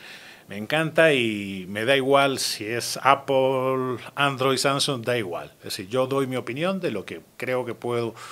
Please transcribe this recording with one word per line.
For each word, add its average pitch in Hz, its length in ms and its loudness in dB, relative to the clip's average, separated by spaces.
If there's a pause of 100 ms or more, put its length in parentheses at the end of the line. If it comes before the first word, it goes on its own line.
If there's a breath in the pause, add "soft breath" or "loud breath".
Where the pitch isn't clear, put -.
(460 loud breath)
Me 98 100 -12
encanta 156 560 4
y 101 560 -2
me 104 160 -4
da 135 100 4
igual 139 440 4
si - 260 -4
es 117 380 -4
Apple, 131 960 2 (160)
Android, 135 420 2
Samsung, 135 480 0
da 123 140 0
igual. 90 400 -6
Es - 60 -20
decir, 95 240 -10
yo 127 180 0
doy 135 200 0
mi 127 100 -4
opinión 156 440 -4
de 165 100 -2
lo 95 140 -6
que 85 160 -12 (160)
creo 123 300 -2
que 113 80 -6
puedo 117 400 -4 (180 loud breath)